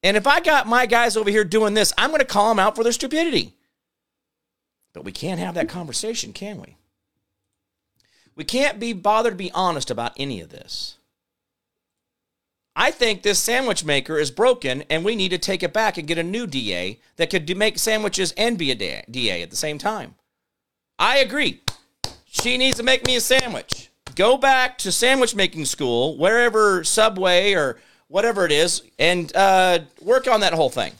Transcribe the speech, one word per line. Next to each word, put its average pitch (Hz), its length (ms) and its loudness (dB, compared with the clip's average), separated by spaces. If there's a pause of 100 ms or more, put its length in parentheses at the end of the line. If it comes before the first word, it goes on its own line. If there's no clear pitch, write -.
And 196 120 2
if 202 120 0
I 294 120 4
got 294 280 2
my 247 180 4
guys 226 300 2
over 208 140 0
here 214 140 4
doing 208 300 0
this, 208 240 2
I'm 254 140 2
gonna 294 120 2
call 208 260 2
'em 214 100 2
out 208 160 2
for 226 80 -2
their 233 80 2
stupidity. 285 640 -2 (1400)
But 82 120 -18
we 95 80 -12
can't 170 280 -6
have 175 140 -8
that 165 160 -4
conversation, 180 640 -8
can 202 260 -14
we? - 160 -20 (1600)
We 156 100 -12
can't 269 340 0
be 233 140 -6
bothered 214 400 2
to 185 40 -12
be 185 160 -8
honest 175 380 -2
about 117 280 -4
any 131 240 -6
of 78 80 -18
this. - 460 -14 (1800)
I 233 140 2
think 226 320 0
this 202 160 2
sandwich 233 460 -2
maker 147 340 0
is 147 120 0
broken, 147 600 0
and 160 120 0
we 220 140 -2
need 190 140 -2
to 180 80 -4
take 190 240 -4
it 165 100 -4
back 214 240 0
and 156 100 -10
get 165 120 -2
a 165 40 -2
new 208 240 -6
D 123 280 -4
A 92 260 -6 (160)
that 165 140 -2
could 165 160 -2
do, 185 80 -4
make 208 240 0
sandwiches 214 580 -2
and 233 220 0
be 147 120 -2
a 127 40 2
D 101 140 -6
A, 58 220 -8
D 120 200 -2
A 87 100 -4
at 85 80 -10
the 101 80 -12
same 151 220 -6
time. 196 360 -6 (840)
I 247 200 2
agree. 262 440 0 (640)
She 254 320 -2
needs 262 180 2
to 233 60 -8
make 254 240 0
me 254 100 2
a 233 40 0
sandwich. 247 680 -2 (260)
Go 208 220 4
back 254 420 2
to 190 140 -4
sandwich 240 420 2
making 180 300 -2
school, 127 540 -2
wherever, 208 680 2
Subway 190 720 2
or 139 260 -2 (280)
whatever 202 360 0
it 151 80 2
is, 160 300 2 (160)
and, 170 360 0
uh, 185 440 4 (240)
work 254 260 2
on 220 120 4
that 185 120 2
whole 160 160 2
thing. 104 320 -4